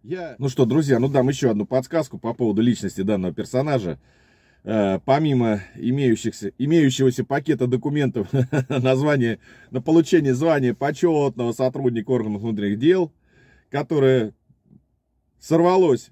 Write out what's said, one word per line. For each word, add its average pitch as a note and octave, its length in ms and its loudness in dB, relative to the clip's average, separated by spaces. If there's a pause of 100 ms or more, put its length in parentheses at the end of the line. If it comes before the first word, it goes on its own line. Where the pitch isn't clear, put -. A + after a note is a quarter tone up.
Я... E3 340 -10
Ну C#3 120 -4
что, C3 160 2
друзья, C3+ 340 2
ну, C3 100 0
дам C3+ 200 2
ещё C3 220 0
одну G#2 140 -2
подсказку C3 540 -4
по A2+ 140 -6
поводу A2 280 0
личности G#2 400 -2
данного F#2+ 320 -2
персонажа. G#2+ 680 -4 (640)
Э, A2 400 0
помимо C3 580 2 (140)
имеющихся, A#2 840 -2
имеющегося C3+ 680 2
пакета C#3 440 -2
документов B2+ 600 -2 (220)
<laughs> C3+ 180 -2
на C3 260 2
звание, C3 440 0 (320)
на B2+ 100 -4
получение D#3+ 520 4
звания C3+ 400 0
почётного C#3+ 760 -2
сотрудника B2+ 600 -2
органов G#2+ 300 -2
внутренних G#2 380 -4
дел, E3+ 320 2 (580)
которое C3+ 640 2 (1040)
сорвалось E3+ 720 2